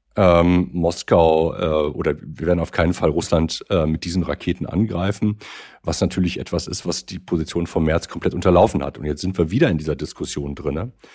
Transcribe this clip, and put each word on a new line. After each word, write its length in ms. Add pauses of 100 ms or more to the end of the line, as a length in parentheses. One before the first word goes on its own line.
(160)
ähm, 560
Moskau, 840
äh, 360
oder 300
wir 280
werden 100
auf 140
keinen 200
Fall 180
Russland, 600
äh, 160
mit 180
diesen 200
Raketen 420
angreifen, 720 (460)
was 160
natürlich 400
etwas 260
ist, 200
was 200
die 140
Position 480
von 160
Merz 240
komplett 260
unterlaufen 480
hat. 160
Und 60
jetzt 160
sind 180
wir 140
wieder 160
in 100
dieser 160
Diskussion 640
drinne. 340 (240)